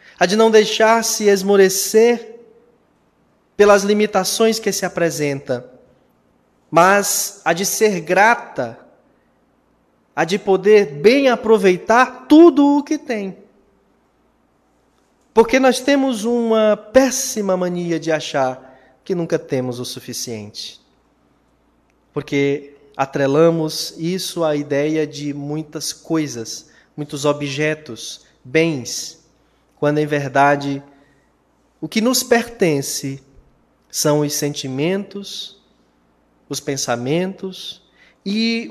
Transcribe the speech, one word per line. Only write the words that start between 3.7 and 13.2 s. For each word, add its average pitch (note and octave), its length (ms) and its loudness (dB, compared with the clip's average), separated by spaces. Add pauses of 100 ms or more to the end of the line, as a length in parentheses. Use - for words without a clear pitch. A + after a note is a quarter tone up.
limitações G#3+ 800 0
que G3+ 100 -4
se F#3+ 160 -4
apresenta, C#3+ 800 -4 (1000)
mas F#3+ 760 2
a E3 80 0
de F3+ 140 -4
ser G#3 340 -2
grata, F3 800 0 (1400)
a D3+ 100 -2
de F3 140 -2
poder G3+ 480 4
bem A3 420 4
aproveitar G#3+ 1000 2
tudo C#4+ 500 8
o C#4+ 60 -2
que D4+ 140 -4
tem. G#3 380 -8 (2000)